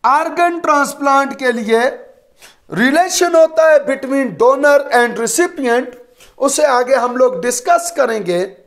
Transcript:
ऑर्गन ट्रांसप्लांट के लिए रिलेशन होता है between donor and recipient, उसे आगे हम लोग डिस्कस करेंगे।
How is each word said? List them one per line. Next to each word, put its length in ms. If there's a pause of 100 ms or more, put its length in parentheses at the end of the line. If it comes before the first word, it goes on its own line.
ऑर्गन 540
ट्रांसप्लांट 800
के 120
लिए 300 (920)
रिलेशन 640
होता 360
है 160
between 500
donor 420 (140)
and 260
recipient, 680 (500)
उसे 300
आगे 280
हम 220
लोग 240
डिस्कस 560
करेंगे। 440 (260)